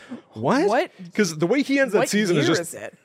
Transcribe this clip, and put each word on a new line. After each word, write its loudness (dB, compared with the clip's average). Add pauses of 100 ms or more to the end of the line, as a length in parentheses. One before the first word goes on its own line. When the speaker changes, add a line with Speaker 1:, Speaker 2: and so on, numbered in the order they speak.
(340)
Speaker 1:
"What?" 0
Speaker 2:
What? 0 (240)
Speaker 1:
'Cause 0
the 0
way 2
he 0
ends 0
that 4
Speaker 2:
What 0
Speaker 1:
season 2
is 2
Speaker 2:
year 2
Speaker 1:
just -4
Speaker 2:
is -
it? -14